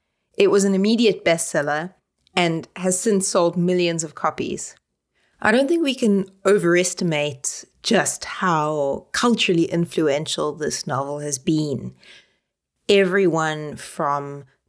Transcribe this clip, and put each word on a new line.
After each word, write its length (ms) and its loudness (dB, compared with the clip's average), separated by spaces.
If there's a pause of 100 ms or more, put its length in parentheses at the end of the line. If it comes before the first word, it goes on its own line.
(380)
It 140 6
was 140 4
an 100 2
immediate 500 2
bestseller 680 -2 (400)
and 400 0
has 240 -2
since 280 0
sold 300 0
millions 460 0
of 100 -12
copies. 640 -6 (640)
I 100 4
don't 160 4
think 160 0
we 120 0
can 320 2 (180)
overestimate 1200 0 (160)
just 440 0
how 880 -2
culturally 520 2
influential 880 0
this 320 -6
novel 340 -4
has 200 -6
been. 560 -2 (920)
Everyone 920 2
from 640 -6 (240)